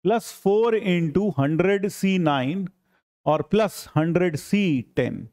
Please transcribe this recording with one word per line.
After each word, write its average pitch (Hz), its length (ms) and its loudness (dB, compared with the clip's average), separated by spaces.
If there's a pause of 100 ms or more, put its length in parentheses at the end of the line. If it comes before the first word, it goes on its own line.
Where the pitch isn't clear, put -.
प्लस 208 260 -2 (120)
फ़ोर 220 360 2
into 180 600 0
हंड्रेड 180 500 2
सी 190 300 0
नाइन 156 480 0 (580)
और 151 160 2 (100)
प्लस 208 360 0 (100)
हंड्रेड 170 400 0
सी 202 260 0 (320)
टेन। 117 380 -4